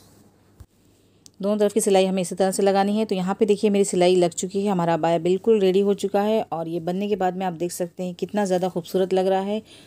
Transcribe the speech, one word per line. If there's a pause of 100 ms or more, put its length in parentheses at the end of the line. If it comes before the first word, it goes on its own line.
(1400)
दोनों
तरफ
की
सिलाई
हमें
इसी
तरह
से
लगानी
है।
तो
यहाँ
पे
देखिए
मेरी
सिलाई
लग
चुकी
है,
हमारा
अबाया
बिल्कुल
रेडी
हो
चुका
है
और
ये
बनने
के
बाद
में
आप
देख
सकते
हैं
कितना
ज़्यादा
खूबसूरत
लग
रहा
है। (260)